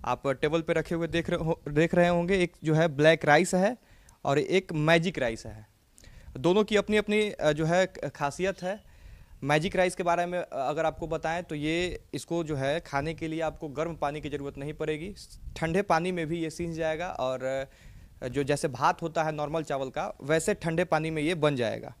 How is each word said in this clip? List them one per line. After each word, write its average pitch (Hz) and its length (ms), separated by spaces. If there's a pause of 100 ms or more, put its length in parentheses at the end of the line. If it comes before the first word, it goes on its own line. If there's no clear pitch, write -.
आप 123 240
टेबल 151 340
पे 170 100
रखे 165 220
हुए 165 120
देख 165 240
रहे 170 140
हो, 160 240
देख 156 260
रहे 175 140
होंगे, 175 300
एक 175 140 (120)
जो 156 100
है 160 140
ब्लैक 151 360
राइस 160 300
है 202 240 (460)
और 139 140
एक 180 340
मैजिक 160 460
राइस 117 280
है। 107 200 (720)
दोनों 180 260
की 208 120
अपनी 202 200
अपनी, 208 340
अ, 151 220
जो 151 120
है 180 220
क-, 185 220
खासियत 175 540
है। 196 220 (600)
मैजिक 156 320
राइस 180 180
के 190 80
बारे 170 240
में, 175 120
अ, 165 140
अगर 147 340
आपको 160 200
बताएं 165 380
तो 165 100
ये, 160 460 (140)
इसको 170 300
जो 151 120
है 139 240
खाने 147 340
के 160 140
लिए 160 120
आपको 156 280
गर्म 151 280
पानी 147 240
की 143 100
ज़रूरत 139 280
नहीं 147 160
पड़ेगी, 156 400 (420)
ठंडे 165 260
पानी 180 300
में 170 140
भी 170 140
ये 160 100
सींच 170 240
जाएगा 160 340
और, 131 580 (560)
अ, 127 60
जो 131 140
जैसे 143 260
भात 143 340
होता 165 200
है 156 100
नॉर्मल 151 300
चावल 135 280
का, - 320
वैसे 160 320
ठंडे 170 300
पानी 160 260
में 156 120
ये 165 120
बन 147 220
जाएगा। 113 440